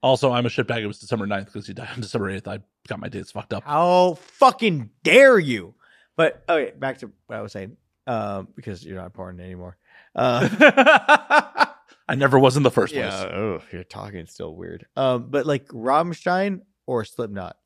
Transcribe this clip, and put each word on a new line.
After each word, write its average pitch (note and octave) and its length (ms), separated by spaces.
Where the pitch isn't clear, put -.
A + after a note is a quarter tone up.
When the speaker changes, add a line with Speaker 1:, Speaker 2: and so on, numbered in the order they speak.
Speaker 1:
Also, C3 300
I'm A#2+ 140
a - 20
shitbag. A2+ 340
It G#2 40
was G2+ 120
December G#2+ 280
ninth G2 260
'cause G2+ 140
he G2 80
died F2+ 200
on A#2+ 60
December G2+ 300
eighth. F#2+ 180
I G2+ 120
got - 120
my - 80
dates - 240
fucked - 200
up. G2 120
Speaker 2:
How F3 500
fucking F3 760
dare B3 360
you? A#2+ 360
But, - 320
okay, D#3 280
back C3+ 220
to G#2+ 120
what A2 120
I G#2+ 40
was G#2 100
saying, G2 240
um, G#2 480
because G#2 300
you're F#2 140
not F2+ 80
important F#2 360
anymore. F2+ 340
Uh, B2 340
Speaker 1:
<laughs> C#4+ 1600
I - 80
never C3+ 220
was C3 180
in D3 60
the B2+ 80
first - 240
Speaker 2:
yeah, A#2+ 160
Speaker 1:
place. F#2+ 220
Speaker 2:
oh, F#2+ 300
your F2+ 120
talking's G2 480
still D#2+ 220
weird. E2+ 320
Um, B2+ 340
but, C#3 160
like, C#3 220
Rammstein E3+ 920
or A#2+ 180
Slipknot? G2+ 600